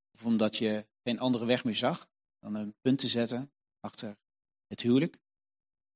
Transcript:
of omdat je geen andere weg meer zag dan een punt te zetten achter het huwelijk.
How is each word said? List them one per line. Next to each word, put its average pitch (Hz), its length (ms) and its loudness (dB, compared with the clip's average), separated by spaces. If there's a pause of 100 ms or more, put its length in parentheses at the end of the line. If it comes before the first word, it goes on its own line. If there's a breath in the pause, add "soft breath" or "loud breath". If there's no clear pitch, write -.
(120)
of - 140 -12
omdat 110 320 2
je 107 300 -2 (160)
geen 120 160 -2
andere 123 260 0
weg 120 180 2
meer 110 120 -2
zag 147 340 -2 (300)
dan 107 160 -8
een 107 260 -8
punt 131 180 2
te 123 80 0
zetten 117 440 0 (280)
achter 104 380 -8 (500)
het - 140 -10
huwelijk. 131 380 2 (760)